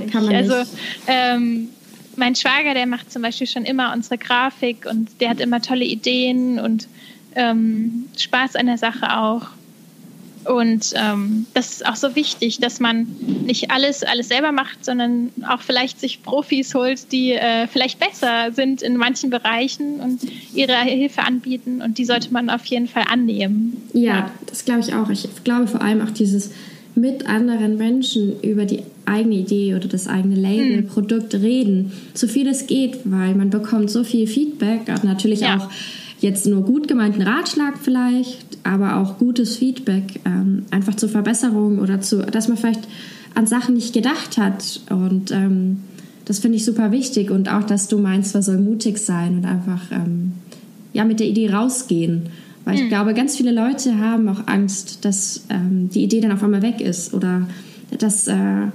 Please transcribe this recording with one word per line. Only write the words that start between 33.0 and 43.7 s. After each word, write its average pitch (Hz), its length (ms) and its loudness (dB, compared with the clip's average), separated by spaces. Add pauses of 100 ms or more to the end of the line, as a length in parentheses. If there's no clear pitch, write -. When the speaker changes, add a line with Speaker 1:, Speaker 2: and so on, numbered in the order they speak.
Speaker 1:
weil 190 300 2
man 196 160 2
bekommt 214 400 0
so 233 120 2
viel 226 240 2
Feedback 226 600 0
und - 160 -2
natürlich 202 360 2
Speaker 2:
Ja. 220 180 2
Speaker 1:
auch 190 100 -6 (520)
jetzt 202 260 2
nur 196 160 4
gut 285 260 -2
gemeinten 208 340 2
Ratschlag 285 560 0
vielleicht, 247 840 0
aber 196 320 2
auch 196 220 0
gutes 240 380 2
Feedback, 196 680 -2
ähm, 190 460 2
einfach 196 260 0
zur 214 120 0
Verbesserung 214 720 2
oder 196 220 2
zu, 196 260 0
dass 220 220 -2
man 240 80 2
vielleicht 220 240 0 (540)
an 226 120 2
Sachen 247 280 2